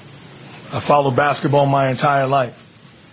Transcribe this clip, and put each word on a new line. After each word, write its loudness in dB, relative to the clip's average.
I -8
followed 2
basketball 2
my 2
entire 0
life. -2